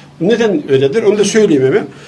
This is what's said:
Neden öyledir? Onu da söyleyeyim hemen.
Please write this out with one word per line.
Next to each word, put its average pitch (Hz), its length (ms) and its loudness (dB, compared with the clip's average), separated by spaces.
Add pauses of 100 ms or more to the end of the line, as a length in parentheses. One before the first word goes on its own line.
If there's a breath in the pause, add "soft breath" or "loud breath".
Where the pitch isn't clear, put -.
(200 loud breath)
Neden 208 520 -2
öyledir? 135 300 0
Onu 208 160 0
da 202 60 2
söyleyeyim 175 420 2
hemen. 175 200 0 (220 loud breath)